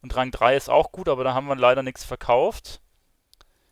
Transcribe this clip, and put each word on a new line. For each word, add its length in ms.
Und 140
Rang 160
drei 260
ist 120
auch 220
gut, 160
aber 160
da 100
haben 140
wir 80
leider 280
nichts 200
verkauft. 800